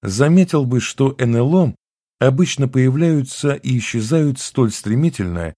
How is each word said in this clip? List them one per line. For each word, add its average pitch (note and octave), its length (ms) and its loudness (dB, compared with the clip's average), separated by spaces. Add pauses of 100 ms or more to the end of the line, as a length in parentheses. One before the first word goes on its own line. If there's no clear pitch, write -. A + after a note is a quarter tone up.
заметил D3 640 2
бы, B2 140 0
что C3+ 400 -2
Н A#2 160 0
Л B2+ 200 2
О D#3+ 200 2 (440)
обычно C3+ 500 0
появляются C#3 880 0
и C3 220 -4
исчезают C3 640 -2
столь A#2+ 320 0
стремительно G2 840 -2